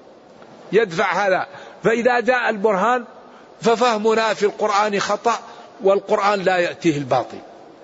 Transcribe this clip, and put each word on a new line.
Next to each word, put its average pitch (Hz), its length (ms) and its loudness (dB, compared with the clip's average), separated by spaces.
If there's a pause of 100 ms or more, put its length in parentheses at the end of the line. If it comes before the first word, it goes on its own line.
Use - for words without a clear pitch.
(720)
يدفع 196 540 0
هذا. 175 200 0 (380)
فإذا 233 360 2
جاء 233 300 0
البرهان 220 540 0 (560)
ففهمنا 220 720 0
في 202 120 0
القرآن 208 540 0
خطأ، 208 380 -2 (460)
والقرآن 202 560 2
لا 185 160 2
يأتيه 160 420 0
الباطل، 123 400 -2 (440)